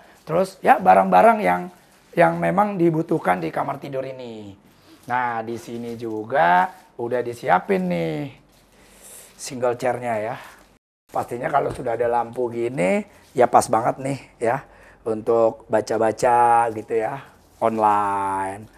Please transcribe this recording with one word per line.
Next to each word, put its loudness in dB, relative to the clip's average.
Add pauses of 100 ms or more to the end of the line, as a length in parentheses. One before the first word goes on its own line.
(220)
Terus -4
ya 6
barang-barang 6
yang, -2 (400)
yang 2
memang 0
dibutuhkan 0
di -6
kamar -6
tidur -8
ini. -14 (560)
Nah, -2
di -8
sini -12
juga 0 (320)
udah -4
disiapin -2
nih -4 (1040)
single -4
chair-nya -2
ya. -6 (760)
Pastinya -6
kalau 0
sudah -4
ada 0
lampu -2
gini, -2 (320)
ya 4
pas 6
banget 0
nih -6 (180)
ya -2 (440)
untuk 0
baca-baca 2
gitu -8
ya, -4 (360)
online. 0